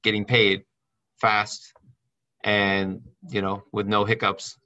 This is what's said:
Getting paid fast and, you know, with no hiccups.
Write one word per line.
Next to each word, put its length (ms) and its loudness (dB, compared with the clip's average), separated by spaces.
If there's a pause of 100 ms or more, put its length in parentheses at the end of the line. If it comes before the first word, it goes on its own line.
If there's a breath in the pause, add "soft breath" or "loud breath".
Getting 220 0
paid 400 2 (560)
fast 520 0 (720)
and, 580 0 (280)
you 140 -4
know, 280 -4
with 160 -4
no 180 2
hiccups. 600 -2